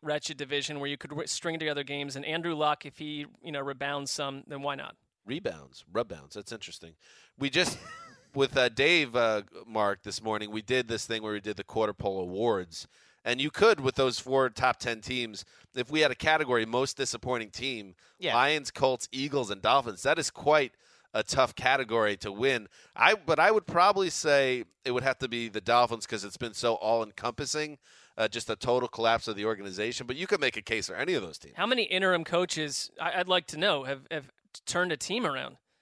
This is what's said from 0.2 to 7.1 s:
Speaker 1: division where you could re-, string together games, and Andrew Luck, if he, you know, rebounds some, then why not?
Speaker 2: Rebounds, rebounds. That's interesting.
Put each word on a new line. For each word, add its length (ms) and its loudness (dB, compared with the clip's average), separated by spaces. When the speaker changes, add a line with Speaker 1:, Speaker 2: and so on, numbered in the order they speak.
Speaker 1:
division 440 -4
where 100 -4
you 80 -6
could 180 -12
re-, 100 -6
string 320 -4
together 240 -2
games, 320 -6
and 120 -8
Andrew 280 -4
Luck, 300 0
if 140 -18
he, 280 -8
you 100 -12
know, 80 -4
rebounds 500 -4
some, 360 -6
then 140 -10
why 140 -4
not? 220 -12
Speaker 2:
Rebounds, 680 -8
rebounds. 440 -4
That's 180 -12
interesting. 420 -14